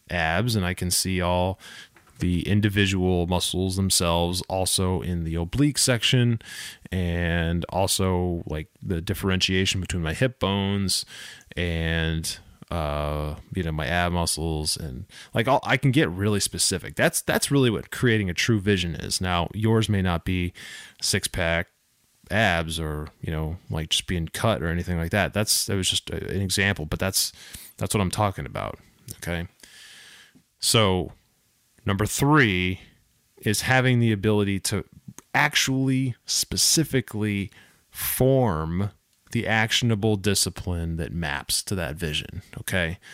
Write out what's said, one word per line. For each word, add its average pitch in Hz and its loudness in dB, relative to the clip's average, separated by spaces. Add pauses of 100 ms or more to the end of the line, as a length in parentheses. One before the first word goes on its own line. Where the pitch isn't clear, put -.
(100)
abs, 87 2
and 95 2
I 90 0
can 90 -2
see 92 0
all 90 2 (600)
the 87 0
individual 95 2
muscles 92 0
themselves 90 2
also 92 0
in 85 -4
the 80 -4
oblique 117 0
section, 120 2 (500)
and 85 0
also, 90 0
like, 78 -6 (140)
the 85 -2
differentiation 95 0
between 87 -4
my 78 -2
hip 131 -2
bones 98 0 (520)
and, 82 -2 (320)
uh, 73 -2 (200)
you 92 -2
know, 82 -2
my 78 -2
ab 87 0
muscles, 80 -2
and, 67 -10 (300)
like, 113 0
I'll, 135 4
I 120 2
can 135 2
get 127 4
really 101 0
specific. - -2
That's, 156 0
that's - -2
really 135 4
what 87 -4
creating 107 2
a 85 -6
true 110 2
vision 90 0
is. - -6
Now, 90 0
yours 110 2
may 101 2
not 87 0
be 90 -2 (500)
six-pack 87 0 (640)
abs 85 2
or, 78 -4 (120)
you - -6
know, 80 -4 (100)
like, 78 -4
just - -2
being 85 -2
cut 101 0
or 85 -2
anything 87 -2
like 82 -2
that. 92 0
That's, - 0
that 98 -2
was 92 0
just - -4
a, - -4 (120)
an 95 -2
example, 95 0
but 82 -4
that's, - 0 (460)
that's - -2
what 110 2
I'm 92 0
talking 95 -2
about. 50 -8 (380)
Okay. 85 -4 (1120)
So 95 4 (720)
number 101 0
three 104 4 (560)
is 104 0
having 127 4
the 117 4
ability 101 2
to 95 -2 (500)
actually 131 0
specifically 104 0 (400)
form 101 2 (400)
the 117 0
actionable 110 2
discipline 90 0
that 80 -4
maps 78 -4
to - -4
that 90 -4
vision. 78 -6 (160)
Okay. 87 -2 (160)